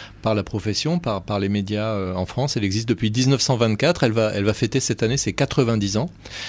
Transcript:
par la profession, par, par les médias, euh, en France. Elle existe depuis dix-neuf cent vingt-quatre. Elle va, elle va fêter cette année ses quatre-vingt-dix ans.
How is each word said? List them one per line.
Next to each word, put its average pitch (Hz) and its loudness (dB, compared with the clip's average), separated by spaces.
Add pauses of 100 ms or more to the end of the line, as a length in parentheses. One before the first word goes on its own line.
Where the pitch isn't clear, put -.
(220)
par 110 2
la 101 0
profession, 110 -2
par, 104 -4
par 101 -2
les 98 0
médias, 104 -2
euh, 98 -4
en 92 -2
France. - -2
Elle 113 2
existe 104 0
depuis 113 2
dix-neuf 127 2
cent 131 2
vingt-quatre. 117 2
Elle 117 4
va, 107 2
elle 104 -2
va 107 2
fêter 120 0
cette - -2
année 117 0
ses 107 -2
quatre-vingt-dix 113 2
ans. 151 -2 (380)